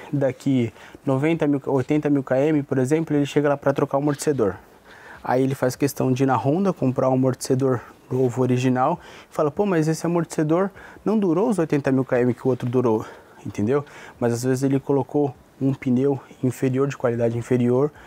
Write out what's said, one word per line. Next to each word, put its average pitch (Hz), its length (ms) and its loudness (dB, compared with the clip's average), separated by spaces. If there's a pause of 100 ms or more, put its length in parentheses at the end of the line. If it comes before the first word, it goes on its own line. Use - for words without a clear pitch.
(140)
daqui 131 580 0 (320)
noventa 151 440 0
mil, 143 180 0
oitenta 147 420 0
mil 143 140 2
K 131 180 0
M, 147 220 2
por 139 160 -4
exemplo, 151 380 0
ele 143 100 2
chega 147 240 0
lá 143 80 0
pra 139 160 0
trocar 143 240 0
o 139 40 0
amortecedor. 139 560 0 (640)
Aí 127 200 2
ele 135 120 0
faz 127 200 -2
questão 131 380 0
de 127 80 0
ir 135 60 2
na 131 80 2
Honda, 160 360 0
comprar 131 380 0
um 131 40 2
amortecedor 131 680 0 (300)
novo, 127 300 0
original, 127 580 2 (300)
e - 60 -14
fala, 151 160 0
"Pô, 202 160 -2
mas 160 200 2
esse 160 160 -4
amortecedor 170 680 0 (340)
não 214 140 2
durou 190 300 2
os 196 100 0
oitenta 147 320 0
mil 131 120 2
K 127 180 0
M 123 120 2
que - 140 -4
o - 20 2
outro 127 180 -2
durou", 120 380 2 (400)
entendeu? 120 400 -2 (340)
Mas 120 140 0
às 120 100 -4
vezes 131 200 0
ele 135 160 2
colocou 139 560 -2 (260)
um 135 120 0
pneu 131 460 0 (240)
inferior, 131 440 0
de 139 100 -8
qualidade 117 400 0
inferior, 123 540 2 (160)